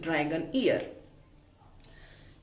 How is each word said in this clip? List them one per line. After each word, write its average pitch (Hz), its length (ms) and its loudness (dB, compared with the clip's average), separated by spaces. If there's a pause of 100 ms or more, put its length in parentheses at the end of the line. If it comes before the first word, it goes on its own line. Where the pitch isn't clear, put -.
Dragon 160 520 0
Year. 190 280 4 (1600)